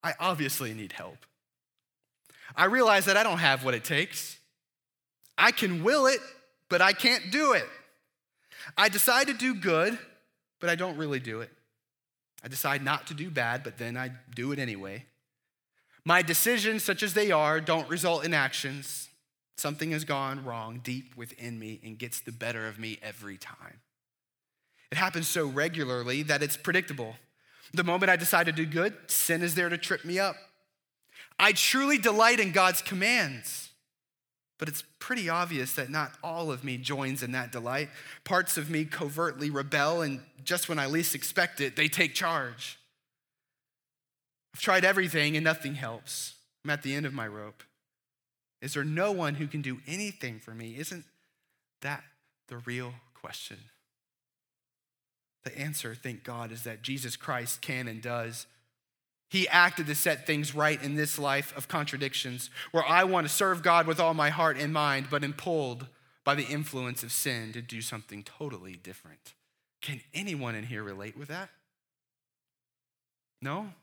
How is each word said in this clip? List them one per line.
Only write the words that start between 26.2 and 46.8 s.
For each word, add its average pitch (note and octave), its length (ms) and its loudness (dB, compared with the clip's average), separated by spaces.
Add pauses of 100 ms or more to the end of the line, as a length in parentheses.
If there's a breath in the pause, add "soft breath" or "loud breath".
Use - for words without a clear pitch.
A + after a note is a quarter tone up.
that D3 180 2
it's D3 160 -2
predictable. C#3+ 580 -2 (580 soft breath)
The F3 100 2
moment F3+ 260 4
I F3+ 60 10
decide E3+ 320 4
to D#3+ 40 2
do D#3+ 140 0
good, E3+ 300 0 (120)
sin E3+ 360 2
is E3+ 120 -2
there F3 140 0
to E3+ 80 -2
trip - 260 -2
me F3 140 -4
up. F#3+ 180 0 (1000 loud breath)
I G#3 160 8
truly C#4 440 4
delight A3+ 420 8
in F#3+ 120 2
God's F#3 300 6
commands, F#3+ 880 -2 (880)
but D#3 100 -6
it's D3 160 -8 (140)
pretty A3 320 -4
obvious E3 440 0
that C3 160 -4
not D3 220 -2 (120)
all E3 280 -4
of B2+ 120 -6
me C3 140 -4
joins C3 460 -4
in B2 100 -6
that B2 180 -4
delight. B2+ 380 -4 (340 loud breath)
Parts F3+ 340 0
of D3+ 120 -4
me D#3+ 140 0
covertly D3 680 -4
rebel, D3 520 0
and C#3 200 -4 (220)
just F3 240 -2
when D#3+ 120 -2
I C#3 80 0
least D#3+ 280 0
expect - 460 0
it, C3+ 140 -2
they D3+ 120 4
take D3+ 280 2
charge. C3+ 640 -4 (1800)
I've - 60 -10
tried F#3 220 4
everything E3 540 2
and D#3 60 0
nothing D#3+ 320 0
helps. A#2 580 -10 (320)
I'm D3+ 60 -4
at C#3+ 100 -4